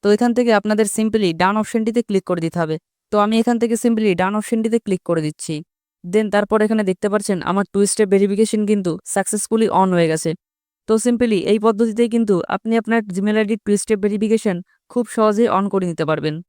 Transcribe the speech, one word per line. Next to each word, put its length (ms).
তো 100
এখান 220
থেকে 140
আপনাদের 260
simply 320
ডান 220
অপশনটিতে 460
ক্লিক 220
করে 140
দিতে 180
হবে। 140
তো 120
আমি 180
এখান 200
থেকে 120
simply 260
ডান 200
অপশনটিতে 440
ক্লিক 240
করে 180
দিচ্ছি। 280
Then 300
তারপর 320
এখানে 240
দেখতে 220
পাচ্ছেন 260
আমার 220
টু 80
স্টেপ 240
ভেরিফিকেশন 460
কিন্তু 220
successfully 540
on 160
হয়ে 160
গেছে। 180
তো 40
simply 340
এই 120
পদ্ধতিতেই 500
কিন্তু 200
আপনি 260
আপনার 200
Gmail 260
আইডির 260
টু 60
স্টেপ 220
ভেরিফিকেশন 520
খুব 120
সহজেই 320
on 140
করে 180
নিতে 200
পারবেন। 240